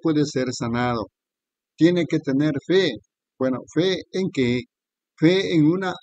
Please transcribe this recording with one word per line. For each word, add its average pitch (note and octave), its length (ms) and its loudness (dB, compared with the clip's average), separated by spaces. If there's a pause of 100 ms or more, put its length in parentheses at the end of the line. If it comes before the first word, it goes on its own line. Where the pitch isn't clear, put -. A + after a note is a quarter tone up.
puede D3+ 240 2
ser B2+ 260 -2
sanado. A#2+ 560 -2 (720)
Tiene F3 280 4
que D3+ 140 -2
tener C#3+ 320 0 (160)
fe. F3+ 220 2 (500)
Bueno, C3 200 -2 (140)
¿fe F3+ 260 0 (120)
en F#3 220 -2
qué? B2 300 0 (540)
Fe F3+ 360 2
en D#3 140 4
una F3+ 360 -2